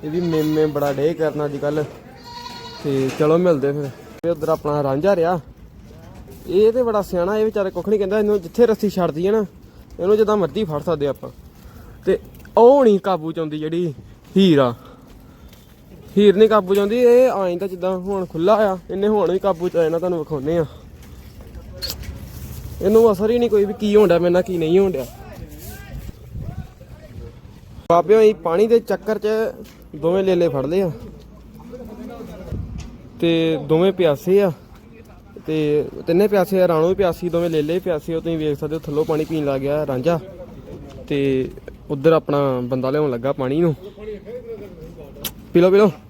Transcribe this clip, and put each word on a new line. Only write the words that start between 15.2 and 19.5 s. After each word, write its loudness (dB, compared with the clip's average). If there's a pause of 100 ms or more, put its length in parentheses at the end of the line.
ਹੀਰ 6
ਨਹੀਂ 6
ਕਾਬੂ 2
'ਚ 2
ਆਉਂਦੀ। 0
ਇਹ 6
ਆ 0
ਜਾਂਦਾ -4
ਜਿੱਦਾਂ -4
ਹੁਣ -4
ਖੁੱਲ੍ਹਾ 2
ਆ, 0 (120)
ਇਹਨੇ -2
ਹੁਣ 2
ਵੀ 0
ਕਾਬੂ -2